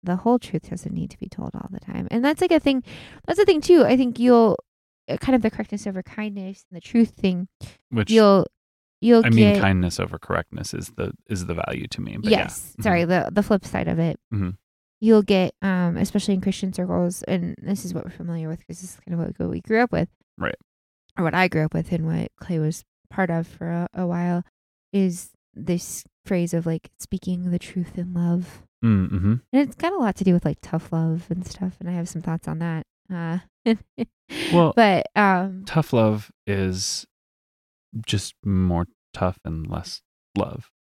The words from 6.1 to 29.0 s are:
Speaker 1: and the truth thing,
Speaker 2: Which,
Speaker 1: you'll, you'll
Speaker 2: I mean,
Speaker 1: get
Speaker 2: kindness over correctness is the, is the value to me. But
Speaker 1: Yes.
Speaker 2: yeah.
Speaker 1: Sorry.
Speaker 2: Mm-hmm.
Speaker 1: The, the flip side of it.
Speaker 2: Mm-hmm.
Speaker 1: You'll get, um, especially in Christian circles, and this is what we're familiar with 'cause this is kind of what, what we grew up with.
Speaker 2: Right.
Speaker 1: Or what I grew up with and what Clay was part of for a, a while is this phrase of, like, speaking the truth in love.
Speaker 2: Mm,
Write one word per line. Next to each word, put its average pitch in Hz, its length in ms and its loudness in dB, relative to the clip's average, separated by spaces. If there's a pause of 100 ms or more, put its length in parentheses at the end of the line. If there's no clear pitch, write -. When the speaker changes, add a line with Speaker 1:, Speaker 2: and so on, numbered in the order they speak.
Speaker 1:
and 180 60 -18
the 165 60 -16
truth 233 300 2
thing, 185 360 -2 (400)
Speaker 2:
Which, 110 220 -2
Speaker 1:
you'll, 208 360 6 (540)
you'll 226 240 6
Speaker 2:
I 120 60 4
mean, 107 240 8
Speaker 1:
get 101 80 2
Speaker 2:
kindness 92 360 2
over 87 200 -4
correctness - 560 -6
is - 220 -8
the, 92 160 -4 (140)
is 90 200 -6
the 85 80 -4
value - 340 -6
to - 140 -12
me. 104 160 -10
But 214 120 -2
Speaker 1:
Yes. - 460 -2
Speaker 2:
yeah. - 60 -10
Speaker 1:
Sorry. 180 220 2
Speaker 2:
Mm-hmm. 165 60 -4
Speaker 1:
The, 180 220 0
the 202 100 0
flip 196 220 0
side - 240 -6
of 165 100 -2
it. 165 220 -2 (140)
Speaker 2:
Mm-hmm. 95 160 -2 (500)
Speaker 1:
You'll 214 220 6
get, 190 400 2
um, 180 340 0
especially 196 380 -2
in 185 80 -2
Christian 190 320 -4
circles, 180 480 -2
and 175 400 -4
this 196 240 -6
is 175 80 -10
what - 100 -8
we're - 60 -14
familiar 170 380 -8
with 165 180 -8
'cause 170 160 -16
this 185 120 -18
is - 120 -20
kind 170 120 -6
of 165 80 -4
what, - 120 -10
what 175 100 -4
we 175 140 -6
grew 220 180 0
up 240 100 2
with. 165 200 -2 (260)
Speaker 2:
Right. - 200 -4 (600)
Speaker 1:
Or 180 80 -2
what 160 100 0
I 180 140 2
grew 156 160 0
up 156 80 -4
with 165 200 -4
and 165 140 -2
what 165 300 -4
Clay 170 220 -6
was 156 260 -4 (240)
part 185 220 -2
of 165 160 -2
for - 240 -10
a, 170 240 -4
a 185 120 -4
while 175 380 -2 (480)
is 185 380 -2 (220)
this - 520 -6 (200)
phrase 175 300 -2
of, 170 100 -2
like, 165 340 -6
speaking 180 520 -6
the 175 80 -2
truth - 400 -8
in 180 160 -8
love. 170 480 -2 (200)
Speaker 2:
Mm, 101 280 4